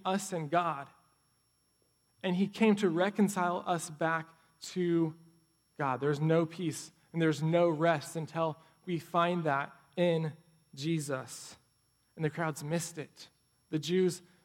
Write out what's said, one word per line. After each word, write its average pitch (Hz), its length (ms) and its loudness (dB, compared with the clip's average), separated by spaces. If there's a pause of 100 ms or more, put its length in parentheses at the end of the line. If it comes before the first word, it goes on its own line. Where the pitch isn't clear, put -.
us 190 280 -2
and 156 180 -4
God. 160 360 0 (1400)
And 180 140 0
he 196 100 2
came 214 300 4
to 202 140 2
reconcile 185 760 0
us 170 240 -2
back 160 360 -2 (460)
to 165 420 2 (640)
God. 131 220 -2
There's 143 200 0
no 160 260 4
peace 160 460 -6 (200)
and 165 80 -2
there's 151 220 2
no 170 260 4
rest 160 460 0
until 160 440 -4 (280)
we 175 120 -2
find 170 460 0
that 143 280 0 (240)
in 165 360 2 (420)
Jesus. 139 840 -6 (580)
And 160 100 -4
the 147 60 0
crowds 160 320 -4
missed 160 360 -4
it. - 300 -16 (420)
The 160 80 -2
Jews 175 420 0 (240)